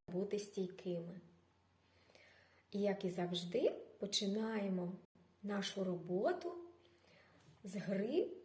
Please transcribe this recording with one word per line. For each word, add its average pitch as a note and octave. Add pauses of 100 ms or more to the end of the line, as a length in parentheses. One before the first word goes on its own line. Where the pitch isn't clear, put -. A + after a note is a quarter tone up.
(120)
бути G3+
стійкими. F3+ (1500)
І, G3+
як G3
і F3
завжди, F3+ (260)
починаємо G3 (500)
нашу G3
роботу F#3 (1120)
з F#3+
гри, G#3 (180)